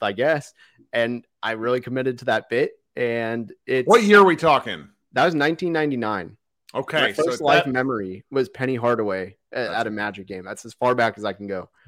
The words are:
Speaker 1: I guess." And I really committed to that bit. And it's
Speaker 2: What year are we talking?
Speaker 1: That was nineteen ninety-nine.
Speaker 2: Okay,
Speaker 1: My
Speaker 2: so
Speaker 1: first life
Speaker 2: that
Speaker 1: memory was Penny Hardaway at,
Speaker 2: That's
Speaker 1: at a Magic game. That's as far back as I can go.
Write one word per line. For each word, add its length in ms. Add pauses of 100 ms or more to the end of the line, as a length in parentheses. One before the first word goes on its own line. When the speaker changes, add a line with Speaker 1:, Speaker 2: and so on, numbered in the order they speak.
Speaker 1:
I 120
guess." 400 (400)
And 340 (160)
I 80
really 300
committed 380
to 60
that 240
bit. 300 (160)
And 560 (140)
it's 220
Speaker 2:
What 160
year 160
are 60
we 100
talking? 520 (260)
Speaker 1:
That 120
was 100
nineteen 380
ninety-nine. 640 (360)
Speaker 2:
Okay, 280
Speaker 1:
My 100
Speaker 2:
so 140
Speaker 1:
first 160
life 240
Speaker 2:
that 60
Speaker 1:
memory 600
was 180
Penny 260
Hardaway 640 (140)
at, 140
Speaker 2:
That's 100
Speaker 1:
at 120
a 40
Magic 360
game. 180
That's 200
as 80
far 220
back 220
as 80
I 80
can 140
go. 220 (180)